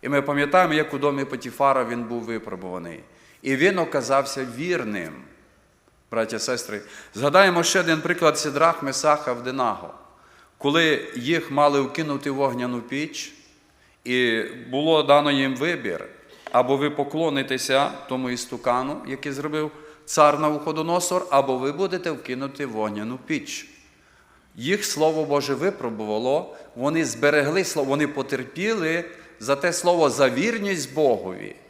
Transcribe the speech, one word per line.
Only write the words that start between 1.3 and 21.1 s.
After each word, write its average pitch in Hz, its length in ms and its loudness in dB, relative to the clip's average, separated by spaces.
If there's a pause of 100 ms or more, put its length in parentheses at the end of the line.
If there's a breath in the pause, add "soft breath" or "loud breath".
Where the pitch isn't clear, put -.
він 120 200 -6
був 117 180 -6
випробуваний. 92 760 -10 (420 soft breath)
І 135 140 0
він 185 220 4
оказався 139 680 -2 (100)
вірним, 113 560 -4 (1000)
браття 113 260 -2
і - 20 -4
сестри. 107 420 -4 (340 loud breath)
Згадаємо 170 480 4
ще 180 180 2
один 160 200 2
приклад 165 380 2
Сідрах, 156 440 2
Месах, 147 460 0
Авденаго. 120 680 -4 (640 soft breath)
Коли 151 580 2
їх 151 340 -2
мали 143 300 4
вкинути 139 500 -4
в 139 40 -2
вогняну 123 460 -2
піч, 143 540 -8 (680 soft breath)
і 120 380 2 (280)
було 151 320 4
дано 147 280 6
їм 135 260 2
вибір: 123 480 -2 (480 loud breath)
або 127 240 4
ви 143 140 0
поклонитеся 139 1000 0 (180)
тому 127 220 -4
істукану, 123 760 -4
який 135 240 -8
зробив 151 380 -4 (340 loud breath)
цар 147 340 6
Навуходоносор, 160 920 0